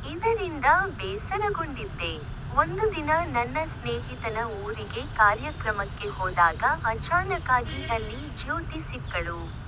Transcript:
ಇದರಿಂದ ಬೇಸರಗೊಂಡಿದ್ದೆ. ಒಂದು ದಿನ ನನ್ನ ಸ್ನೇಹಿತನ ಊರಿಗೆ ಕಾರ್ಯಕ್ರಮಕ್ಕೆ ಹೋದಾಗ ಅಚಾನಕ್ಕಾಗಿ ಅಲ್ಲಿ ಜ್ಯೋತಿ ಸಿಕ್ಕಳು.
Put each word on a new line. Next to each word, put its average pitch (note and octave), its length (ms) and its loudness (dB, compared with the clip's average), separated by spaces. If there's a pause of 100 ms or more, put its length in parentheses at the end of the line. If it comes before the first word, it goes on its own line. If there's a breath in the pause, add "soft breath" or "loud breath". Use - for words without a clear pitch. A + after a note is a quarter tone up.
(100)
ಇದರಿಂದ F#4 540 0 (220)
ಬೇಸರಗೊಂಡಿದ್ದೆ. E4 1300 -4 (340)
ಒಂದು F4+ 420 4
ದಿನ D4+ 140 0 (140)
ನನ್ನ B3+ 320 0 (100)
ಸ್ನೇಹಿತನ A#3+ 800 -4
ಊರಿಗೆ A3 720 -6
ಕಾರ್ಯಕ್ರಮಕ್ಕೆ G#3 920 2
ಹೋದಾಗ G3+ 560 4 (200)
ಅಚಾನಕ್ಕಾಗಿ C4 1000 2
ಅಲ್ಲಿ A3+ 520 -4
ಜ್ಯೋತಿ E3+ 440 -4
ಸಿಕ್ಕಳು. E3+ 880 -6